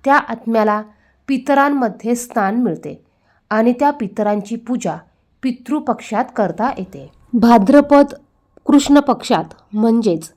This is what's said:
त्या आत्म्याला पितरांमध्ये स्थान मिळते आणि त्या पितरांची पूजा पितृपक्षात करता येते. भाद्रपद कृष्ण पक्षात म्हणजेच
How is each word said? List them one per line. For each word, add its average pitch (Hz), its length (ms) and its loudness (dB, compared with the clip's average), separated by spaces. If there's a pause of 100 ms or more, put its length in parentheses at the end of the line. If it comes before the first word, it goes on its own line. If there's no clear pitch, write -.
त्या 269 140 2
आत्म्याला 220 640 -2 (460)
पितरांमध्ये 269 880 -2
स्थान 226 460 -4
मिळते 156 400 -6 (480)
आणि 226 220 2
त्या 277 180 2
पितरांची 208 680 -4
पूजा 233 360 -6 (480)
पितृपक्षात 254 840 -4 (120)
करता 208 420 -2
येते. 143 280 -14 (260)
भाद्रपद 277 840 4 (520)
कृष्ण 285 340 4
पक्षात 220 540 -2 (180)
म्हणजेच 220 640 0